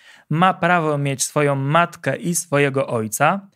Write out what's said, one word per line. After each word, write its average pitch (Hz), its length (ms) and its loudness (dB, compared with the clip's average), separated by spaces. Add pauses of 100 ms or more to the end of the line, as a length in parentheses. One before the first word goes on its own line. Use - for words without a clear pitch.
(300)
Ma 180 240 2
prawo 165 440 0
mieć 139 260 -2
swoją 143 300 0
matkę 143 640 0
i 170 180 -4
swojego 139 520 0
ojca. 135 680 -2